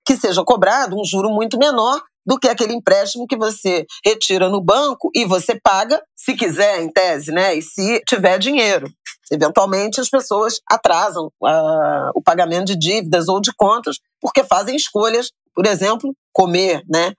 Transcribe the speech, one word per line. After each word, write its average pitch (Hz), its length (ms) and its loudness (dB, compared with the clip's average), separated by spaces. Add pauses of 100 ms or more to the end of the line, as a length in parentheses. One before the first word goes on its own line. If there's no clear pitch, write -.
que 269 100 2
seja 185 280 0
cobrado 208 560 2
um 208 60 -4
juro 190 240 -2
muito 220 280 -2
menor 262 420 2 (280)
do 262 100 0
que 254 120 0
aquele 233 240 -2
empréstimo 202 520 0
que 240 120 -4
você 208 480 -2 (180)
retira 196 460 2
no 196 120 -2
banco 254 540 0
e 240 100 0
você 185 340 -2
paga, 220 440 0 (120)
se - 200 -4
quiser, 202 460 0
em 160 100 -6
tese, 160 400 0
né? 180 240 0
E 156 60 -4
se 202 460 -2
tiver 190 320 2
dinheiro. 202 520 0 (400)
Eventualmente, 190 680 0
as 254 100 -2
pessoas 220 500 0 (100)
atrasam, 170 640 0 (120)
ah, 151 720 0
o 151 60 -4
pagamento 170 440 2
de 196 100 -2
dívidas 170 520 0
ou 190 140 0
de 226 140 0
contas 226 420 2 (240)
porque - 220 0
fazem 202 320 0
escolhas, 226 560 -2 (220)
por - 120 0
exemplo, 214 500 0 (180)
comer, 180 540 0
né? 165 320 0